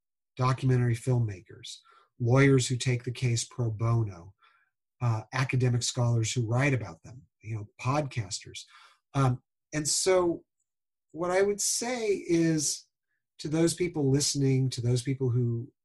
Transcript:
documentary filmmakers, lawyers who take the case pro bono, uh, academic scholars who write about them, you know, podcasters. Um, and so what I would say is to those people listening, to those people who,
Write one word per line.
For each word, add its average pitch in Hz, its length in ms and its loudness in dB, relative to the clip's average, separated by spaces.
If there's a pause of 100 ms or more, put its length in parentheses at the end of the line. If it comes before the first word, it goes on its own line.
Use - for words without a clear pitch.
(360)
documentary 127 600 2
filmmakers, 117 800 -4 (420)
lawyers 131 480 4
who 127 80 -2
take 120 280 -2
the 123 80 -6
case 117 320 -2
pro 120 260 -4
bono, 107 640 -2 (680)
uh, 113 200 0 (100)
academic 127 520 0
scholars 117 500 0
who 117 140 -2
write 131 260 2
about 104 300 -6
them, - 180 -20 (200)
you 110 140 -10
know, 104 120 -8 (120)
podcasters. 127 840 -6 (500)
Um, 131 260 2 (340)
and 151 140 -2
so 180 540 2 (720)
what 170 180 -4
I 185 140 4
would 202 180 0
say 233 460 -4 (200)
is 165 580 0 (540)
to - 80 -8
those 165 280 2
people 160 360 0
listening, 135 600 2
to 117 100 -8
those 120 220 0
people 131 260 -2
who, 120 380 -2 (180)